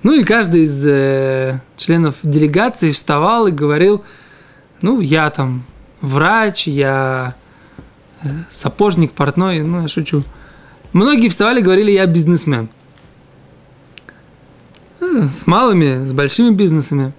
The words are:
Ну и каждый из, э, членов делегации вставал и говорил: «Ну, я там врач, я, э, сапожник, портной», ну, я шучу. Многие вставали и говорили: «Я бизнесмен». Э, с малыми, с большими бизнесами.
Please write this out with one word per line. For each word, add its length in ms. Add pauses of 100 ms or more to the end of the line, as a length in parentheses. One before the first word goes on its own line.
Ну 80
и 100
каждый 400
из, 240
э, 720 (160)
членов 460
делегации 720
вставал 560
и 20
говорил: 540 (760)
«Ну, 200
я 300
там 340 (360)
врач, 680
я, 680 (880)
э, 60 (220)
сапожник, 600
портной», 480
ну, 220
я 60
шучу. 340 (680)
Многие 360
вставали 300
и 40
говорили: 280
«Я 160
бизнесмен». 600 (2250)
Э, 280
с 180
малыми, 600
с 60
большими 420
бизнесами. 640